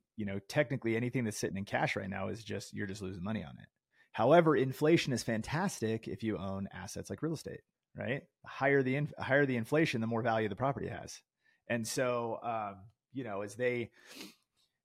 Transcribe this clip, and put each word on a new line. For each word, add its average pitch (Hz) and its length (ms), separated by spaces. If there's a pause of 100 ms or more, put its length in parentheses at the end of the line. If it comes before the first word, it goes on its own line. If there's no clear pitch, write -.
(160)
You 107 100
know, 98 220
technically 131 480
anything 123 280
that's 107 140
sitting 92 200
in 98 80
cash 131 300
right 98 140
now 98 200
is 104 140
just, 101 300
you're 104 140
just 98 140
losing 92 220
money 104 200
on 64 160
it. - 80 (440)
However, 156 440
inflation 147 560
is 113 120
fantastic 113 840
if - 160
you 107 140
own 98 340
assets 92 380
like 98 120
real 160 120
estate, - 280 (360)
right? 117 240 (220)
The - 60
higher 139 320
the 127 140
in-, 147 240
higher 131 260
the 131 120
inflation, 147 440
the 113 60
more 113 140
value 113 260
the 98 80
property 135 320
has. - 320 (480)
And 117 180
so, 120 580
um, 107 320 (360)
you 123 140
know, 101 160
as 104 140
they, 120 340 (960)